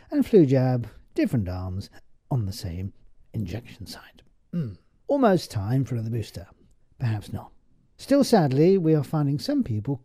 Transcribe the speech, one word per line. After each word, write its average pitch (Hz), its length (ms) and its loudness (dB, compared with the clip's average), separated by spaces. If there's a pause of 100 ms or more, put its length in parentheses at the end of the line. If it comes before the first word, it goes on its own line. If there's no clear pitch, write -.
and 294 160 0
flu 180 200 6
jab, 127 420 2 (260)
different 135 360 -2
arms, 92 400 -8 (420)
on 117 140 -2
the 95 80 -6
same 92 400 -8 (400)
injection 101 520 -10
site. - 380 -20 (320)
Mm. 123 220 -6 (300)
Almost 247 440 2
time 113 320 -2
for 123 120 -6
another 113 140 -6
booster. 110 380 -8 (520)
Perhaps 110 340 -6
not. - 180 -12 (460)
Still, 277 260 2
sadly, 165 540 4
we 160 180 2
are 147 80 2
finding 147 340 -2
some 277 240 -2
people 123 440 -4